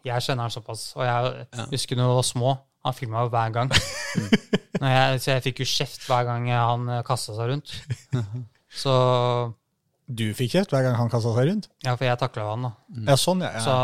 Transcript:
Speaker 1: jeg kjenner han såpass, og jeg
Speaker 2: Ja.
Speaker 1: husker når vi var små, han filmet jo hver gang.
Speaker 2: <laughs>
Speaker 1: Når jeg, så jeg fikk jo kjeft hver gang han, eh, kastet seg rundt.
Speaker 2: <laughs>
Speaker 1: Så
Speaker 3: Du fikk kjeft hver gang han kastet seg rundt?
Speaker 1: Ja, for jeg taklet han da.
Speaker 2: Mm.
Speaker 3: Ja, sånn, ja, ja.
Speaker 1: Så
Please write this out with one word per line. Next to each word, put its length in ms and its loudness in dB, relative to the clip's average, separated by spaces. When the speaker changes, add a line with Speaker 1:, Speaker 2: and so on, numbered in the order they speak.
Speaker 1:
jeg 200 -2
kjenner 240 -2
han 20 -4
såpass, 460 -10
og 80 -4
jeg 500 -2
Speaker 2:
Ja. 160 -6
Speaker 1:
husker 260 -2
når 120 4
vi 80 4
var 80 4
små, 340 0
han 80 -2
filmet 280 -6
jo 80 0
hver 240 0
gang. 220 0
Speaker 2:
<laughs> 1040 -2
Speaker 1:
Når 80 2
jeg, 320 4
så 40 -6
jeg 80 -2
fikk 160 -4
jo 60 -2
kjeft 420 -4
hver 180 4
gang 220 -2
han, 420 2
eh, 140 -2
kastet 340 -4
seg 140 -2
rundt. 180 -6
Speaker 2:
<laughs> 360 -4
Speaker 1:
Så 220 0
Speaker 3:
Du 140 -4
fikk 180 -2
kjeft 220 2
hver 100 2
gang 140 2
han 120 2
kastet 260 2
seg 120 4
rundt? 200 -2
Speaker 1:
Ja, 120 0
for 80 -4
jeg 160 2
taklet 240 -4
han 220 -4
da. 60 -4
Speaker 2:
Mm. 180 -8
Speaker 3:
Ja, 80 8
sånn, 300 2
ja, 80 -4
ja. 80 -6
Speaker 1:
Så 220 2